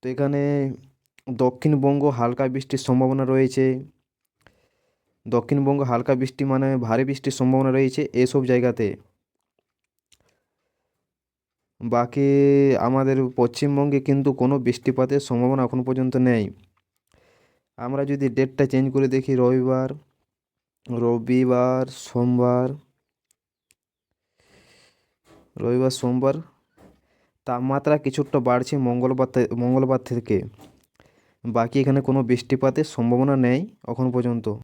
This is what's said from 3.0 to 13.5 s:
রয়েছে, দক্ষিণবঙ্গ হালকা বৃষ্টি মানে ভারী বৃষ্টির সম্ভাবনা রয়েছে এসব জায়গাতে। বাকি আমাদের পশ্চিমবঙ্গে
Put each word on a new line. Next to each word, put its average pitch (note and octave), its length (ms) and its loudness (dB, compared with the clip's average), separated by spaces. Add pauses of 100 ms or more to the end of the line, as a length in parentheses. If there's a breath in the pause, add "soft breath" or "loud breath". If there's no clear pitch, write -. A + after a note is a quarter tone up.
রয়েছে, C3 420 2 (1600)
দক্ষিণবঙ্গ C3+ 540 0 (100)
হালকা A#2+ 240 0
বৃষ্টি C3 300 -4
মানে C3+ 240 0 (180)
ভারী A2+ 180 0
বৃষ্টির C3+ 340 -4
সম্ভাবনা C3 340 2
রয়েছে C3+ 300 0 (200)
এসব C3 280 2
জায়গাতে। B2 360 0 (3000)
বাকি A#2+ 480 0 (580)
আমাদের C3+ 300 0 (200)
পশ্চিমবঙ্গে C#3 640 0